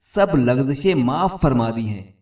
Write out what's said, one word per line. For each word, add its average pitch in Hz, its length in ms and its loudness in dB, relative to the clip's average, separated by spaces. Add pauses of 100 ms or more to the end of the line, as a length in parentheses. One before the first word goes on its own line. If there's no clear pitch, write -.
(120)
सब 202 240 2
लग़ज़िशें 135 600 0
माफ 160 460 -2
फरमा 120 280 2
दी 113 140 -6
हैं 101 380 -8